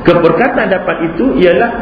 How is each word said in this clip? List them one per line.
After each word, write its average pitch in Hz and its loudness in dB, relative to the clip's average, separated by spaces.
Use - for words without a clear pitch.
keberkatan 175 2
dapat 180 -4
itu 233 -2
ialah 208 2